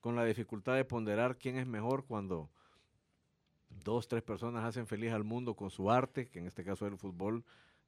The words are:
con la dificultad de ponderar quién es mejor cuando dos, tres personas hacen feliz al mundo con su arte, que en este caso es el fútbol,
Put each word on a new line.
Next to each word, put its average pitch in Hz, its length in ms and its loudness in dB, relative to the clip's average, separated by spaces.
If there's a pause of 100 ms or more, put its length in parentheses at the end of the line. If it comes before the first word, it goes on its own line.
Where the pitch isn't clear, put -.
con 120 140 0
la 120 100 4
dificultad 113 520 2
de 131 80 4
ponderar 117 540 2
quién 127 180 -4
es 131 100 -2
mejor 123 380 0
cuando 92 440 -4 (1400)
dos, 113 240 0
tres 117 140 0
personas 113 420 -4
hacen 117 220 -4
feliz 113 260 -2
al 107 120 0
mundo 117 300 -2
con 101 160 -6
su 95 200 2
arte, 127 380 4
que - 100 -12
en 87 80 -8
este 92 180 -8
caso 98 220 -2
es 101 60 -4
el 95 60 -10
fútbol, 98 460 -4 (440)